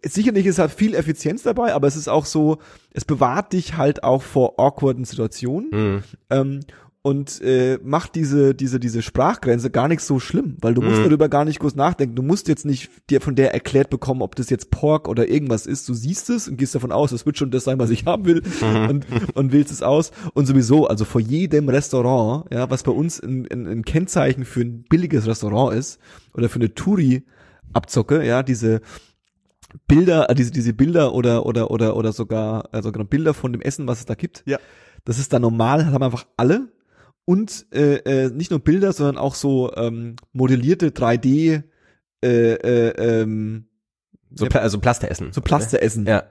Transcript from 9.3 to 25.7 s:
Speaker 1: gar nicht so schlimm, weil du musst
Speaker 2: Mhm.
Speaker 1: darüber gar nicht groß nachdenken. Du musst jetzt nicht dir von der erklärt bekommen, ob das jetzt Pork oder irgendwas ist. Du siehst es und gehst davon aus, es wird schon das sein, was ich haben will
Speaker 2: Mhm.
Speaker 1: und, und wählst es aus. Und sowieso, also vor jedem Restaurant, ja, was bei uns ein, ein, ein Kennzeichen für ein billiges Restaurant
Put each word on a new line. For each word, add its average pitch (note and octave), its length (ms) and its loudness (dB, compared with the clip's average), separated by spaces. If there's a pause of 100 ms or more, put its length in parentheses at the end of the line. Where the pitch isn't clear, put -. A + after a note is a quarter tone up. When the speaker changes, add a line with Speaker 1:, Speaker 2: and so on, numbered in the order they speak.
Speaker 1:
gar A#2+ 180 0
nicht E3 140 0
so C#3 180 -2
schlimm, F#3 420 -4
weil A#2+ 120 2
du A#2+ 80 2
musst A2 200 4
Speaker 2:
Mhm. - 20 4
Speaker 1:
darüber D3 260 4
gar C#3+ 160 2
nicht D3+ 140 -4
groß C#3 160 -2
nachdenken. C#3 400 0
Du B2+ 80 -4
musst E3 240 -2
jetzt D#3 180 -2
nicht C3+ 240 -4 (220)
dir C3+ 100 4
von C#3 140 -4
der C3+ 180 4
erklärt - 380 0
bekommen, B2+ 320 -4
ob - 120 -8
das B2+ 140 -6
jetzt - 220 -2
Pork D3+ 360 0
oder A#2 220 0
irgendwas D3 380 0
ist. - 200 -6
Du B2+ 60 -4
siehst C3+ 380 -6
es A#3 160 -2
und C3 100 -8
gehst C3 160 -2
davon B2 180 -4
aus, C#3 200 0
es A#2+ 160 -8
wird D3 100 -10
schon C3+ 140 -4
das B2+ 120 -2
sein, C3 140 -2
was A#2 140 0
ich - 160 -2
haben F3 180 -2
will E3+ 160 4 (180)
Speaker 2:
Mhm. A2 300 2
Speaker 1:
und, C#3+ 160 0 (300)
und C3 160 0
wählst C#3+ 200 4
es C3+ 120 -8
aus. D3+ 280 2 (220)
Und C#3+ 140 2
sowieso, C3+ 400 4
also G#2+ 180 0
vor - 160 0
jedem C#3+ 480 0
Restaurant, B2+ 840 0
ja, B2 200 -4
was C3 100 -2
bei C3+ 100 0
uns D#3+ 300 -2
ein, B2+ 300 -6
ein, A#2+ 160 -8
ein A2+ 180 -6
Kennzeichen D3+ 580 0
für A#2+ 180 -4
ein A#2 280 -4
billiges D#3 380 2
Restaurant A2 500 0